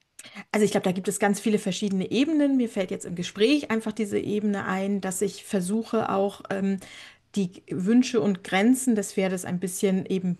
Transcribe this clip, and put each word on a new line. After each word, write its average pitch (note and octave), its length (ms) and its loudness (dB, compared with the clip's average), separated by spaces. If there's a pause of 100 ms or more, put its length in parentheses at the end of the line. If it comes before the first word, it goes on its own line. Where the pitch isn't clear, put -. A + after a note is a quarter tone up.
(520)
Also G#3+ 120 4
ich G3+ 60 6
glaub, G3+ 140 0
da F#3+ 80 2
gibt F#3 160 -4
es G3 100 -2
ganz G3+ 220 2
viele G#3+ 180 2
verschiedene F#3+ 540 -2
Ebenen. C#4+ 440 4
Mir B3 120 2
fällt F#3+ 240 -4
jetzt F#3 120 -8
im F3+ 120 -8
Gespräch A3 560 2
einfach A3 180 -2
diese G#3 300 -2
Ebene G3+ 460 -2
ein, G3 340 -2
dass F#3 200 -4
ich G3 240 -2
versuche A3 640 -2
auch, G3 420 0
ähm, G3 260 -2 (580)
die F#3+ 340 -4
Wünsche A#3 520 2
und G3+ 240 0
Grenzen A#3 500 2
des G3+ 200 -2
Pferdes F#3+ 300 -2
ein F3+ 140 -4
bisschen F#3+ 480 -2
eben F#3 340 -2